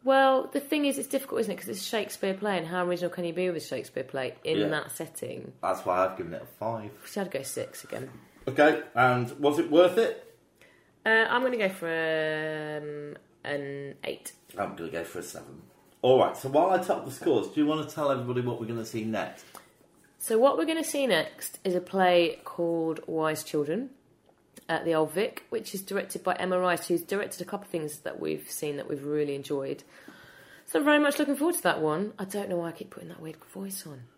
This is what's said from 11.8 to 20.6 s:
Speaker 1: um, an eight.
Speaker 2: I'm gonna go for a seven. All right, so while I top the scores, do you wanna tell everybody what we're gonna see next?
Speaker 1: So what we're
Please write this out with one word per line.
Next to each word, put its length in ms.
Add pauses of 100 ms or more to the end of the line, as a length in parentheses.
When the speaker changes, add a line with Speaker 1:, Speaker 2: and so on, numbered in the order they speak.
Speaker 1:
um, 1300 (260)
an 600
eight. 280 (260)
Speaker 2:
I'm 180
gonna 140
go 140
for 160
a 40
seven. 380 (400)
All 160
right, 180
so 140
while 220
I 80
top 260
the 60
scores, 380
do 120
you 60
wanna 180
tell 260
everybody 300
what 180
we're 80
gonna 180
see 180
next? 420 (720)
Speaker 1:
So 220
what 180
we're 80